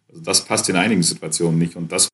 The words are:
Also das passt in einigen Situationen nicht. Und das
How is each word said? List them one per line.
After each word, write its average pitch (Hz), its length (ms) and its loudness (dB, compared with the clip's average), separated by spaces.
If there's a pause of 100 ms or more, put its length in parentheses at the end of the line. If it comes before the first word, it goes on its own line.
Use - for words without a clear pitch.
Also 165 120 -20
das - 220 0
passt 214 240 -2
in 190 80 2
einigen 190 280 4
Situationen 82 560 -2
nicht. 82 160 0
Und 85 160 -8
das 92 220 0